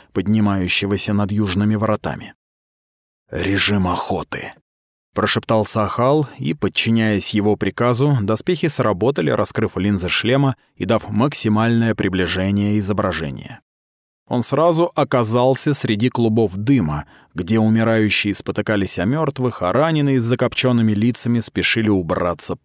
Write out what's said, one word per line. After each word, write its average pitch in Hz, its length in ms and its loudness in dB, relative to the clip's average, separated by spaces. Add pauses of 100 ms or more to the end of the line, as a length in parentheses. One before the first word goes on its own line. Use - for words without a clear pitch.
(120)
поднимающегося 101 1000 0
над 101 200 0
южными 104 420 0
вратами. 104 600 -4 (960)
«Режим 95 580 0
охоты», 87 640 -6 (640)
прошептал 107 500 0
Сахал, 123 640 0 (100)
и, 139 160 -4
подчиняясь 110 760 0
его 104 260 2
приказу, 123 640 0
доспехи 113 480 -2
сработали, 117 640 0
раскрыв 107 460 -2
линзы 92 320 0
шлема 135 480 0 (200)
и - 80 -6
дав 107 260 0
максимальное 113 840 2
приближение 98 840 0
изображения. 92 800 -4 (680)
Он 123 140 -2
сразу 165 520 2
оказался 127 800 2
среди 117 340 0
клубов 110 480 2
дыма, 98 500 0 (280)
где 90 240 0
умирающие 110 760 2
спотыкались 101 640 -2
о 90 60 0
мертвых, 135 580 -2
а 90 100 0
раненые 143 480 2
с 113 40 0
закопченными 117 680 2
лицами 117 480 0
спешили 107 500 -2
убраться 87 760 -2